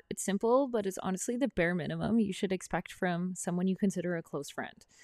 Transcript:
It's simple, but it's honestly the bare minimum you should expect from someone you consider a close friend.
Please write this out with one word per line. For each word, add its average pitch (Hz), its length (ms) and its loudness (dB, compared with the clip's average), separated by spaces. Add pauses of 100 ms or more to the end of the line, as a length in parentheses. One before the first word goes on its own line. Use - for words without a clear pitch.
It's - 140 -6
simple, 233 460 4
but 226 160 0
it's 190 140 -4
honestly 190 360 -2
the 247 140 2
bare 175 260 2
minimum 165 440 0
you 196 120 2
should 190 220 -2
expect - 400 -4
from 180 420 -2
someone 180 320 0
you 190 80 2
consider 180 400 0
a 165 80 -4
close - 260 -8
friend. - 360 -10 (180)